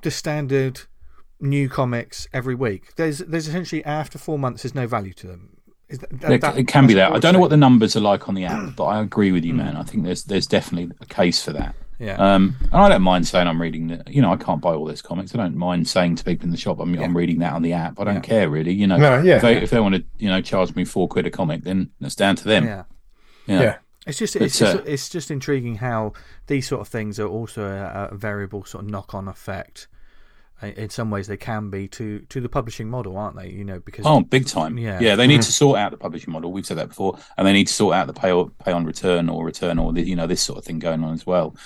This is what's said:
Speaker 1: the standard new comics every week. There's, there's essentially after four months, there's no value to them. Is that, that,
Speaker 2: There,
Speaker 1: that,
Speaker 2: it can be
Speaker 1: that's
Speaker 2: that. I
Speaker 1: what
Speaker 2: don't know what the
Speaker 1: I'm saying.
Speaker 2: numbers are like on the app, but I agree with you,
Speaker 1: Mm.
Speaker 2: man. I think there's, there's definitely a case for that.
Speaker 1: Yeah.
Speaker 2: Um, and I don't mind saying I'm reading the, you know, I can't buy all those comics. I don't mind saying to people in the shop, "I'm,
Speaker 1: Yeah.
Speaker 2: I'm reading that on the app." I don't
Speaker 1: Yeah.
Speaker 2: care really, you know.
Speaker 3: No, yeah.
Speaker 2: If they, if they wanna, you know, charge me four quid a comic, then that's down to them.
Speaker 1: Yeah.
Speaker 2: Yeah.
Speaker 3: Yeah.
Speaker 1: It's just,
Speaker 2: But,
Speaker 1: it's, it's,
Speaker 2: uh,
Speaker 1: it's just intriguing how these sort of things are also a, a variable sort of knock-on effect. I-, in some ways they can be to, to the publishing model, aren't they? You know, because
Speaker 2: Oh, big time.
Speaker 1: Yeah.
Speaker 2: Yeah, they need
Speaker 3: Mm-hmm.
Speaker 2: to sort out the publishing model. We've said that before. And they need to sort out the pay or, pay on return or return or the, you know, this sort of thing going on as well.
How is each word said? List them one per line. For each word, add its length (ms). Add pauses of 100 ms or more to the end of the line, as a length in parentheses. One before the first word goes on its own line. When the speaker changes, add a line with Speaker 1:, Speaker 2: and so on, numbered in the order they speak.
Speaker 1:
the 100
standard 680 (580)
new 300
comics 640
every 220
week. 400
There's, 240
there's 280
essentially 380
after 320
four 200
months, 260
there's 120
no 120
value 260
to 140
them. 240 (360)
Is 120
that, 100
that, 180
Speaker 2:
There, 120
Speaker 1:
that, 180
Speaker 2:
it 100
can 180
be 80
Speaker 1:
that's 120
Speaker 2:
that. 20
I 60
Speaker 1:
what 80
Speaker 2:
don't 120
know 60
what 100
the 40
Speaker 1:
I'm 80
saying. 100
Speaker 2:
numbers 240
are 60
like 260
on 80
the 80
app, 320
but 100
I 160
agree 300
with 140
you, 80
Speaker 1:
Mm. 40
Speaker 2:
man. 200
I 60
think 200
there's, 220
there's 220
definitely 520
a 60
case 360
for 120
that. 220 (220)
Speaker 1:
Yeah. 180
Speaker 2:
Um, 460
and 140
I 140
don't 120
mind 240
saying 220
I'm 140
reading 260
the, 200
you 140
know, 120
I 20
can't 240
buy 140
all 120
those 160
comics. 320
I 40
don't 180
mind 320
saying 300
to 80
people 180
in 80
the 60
shop, 240
"I'm, 120
Speaker 1:
Yeah. 100
Speaker 2:
I'm 120
reading 240
that 140
on 80
the 100
app." 300
I 20
don't 120
Speaker 1:
Yeah. 40
Speaker 2:
care 300
really, 240
you 120
know. 120
Speaker 3:
No, 240
yeah. 160
Speaker 2:
If 60
they, 180
if 80
they 100
wanna, 220 (160)
you 100
know, 140
charge 340
me 80
four 240
quid 180
a 60
comic, 320
then 260 (120)
that's 140
down 200
to 80
them. 220
Speaker 1:
Yeah. 180 (640)
Speaker 2:
Yeah. 160
Speaker 3:
Yeah. 140 (300)
Speaker 1:
It's 120
just, 160
Speaker 2:
But, 80
Speaker 1:
it's, 200
it's, 140
Speaker 2:
uh, 100
Speaker 1:
it's 240
just 220
intriguing 440
how 380 (340)
these 200
sort 140
of 80
things 300
are 80
also 360
a, 500
a 40
variable 480
sort 180
of 80
knock-on 380
effect. 580 (760)
I-, 100
in 180
some 220
ways 160
they 100
can 320
be 200
to, 300 (100)
to 120
the 80
publishing 400
model, 280
aren't 180
they? 140
You 140
know, 160
because 280
Speaker 2:
Oh, 140
big 260
time. 300
Speaker 1:
Yeah. 220
Speaker 2:
Yeah, 160
they 120
need 80
Speaker 3:
Mm-hmm. 60
Speaker 2:
to 120
sort 260
out 120
the 60
publishing 360
model. 180
We've 140
said 120
that 120
before. 280 (200)
And 80
they 80
need 140
to 60
sort 220
out 120
the 60
pay 180
or, 180 (140)
pay 80
on 140
return 440
or 160
return 340
or 140
the, 100
you 120
know, 120
this 140
sort 180
of 60
thing 140
going 240
on 100
as 120
well. 300 (100)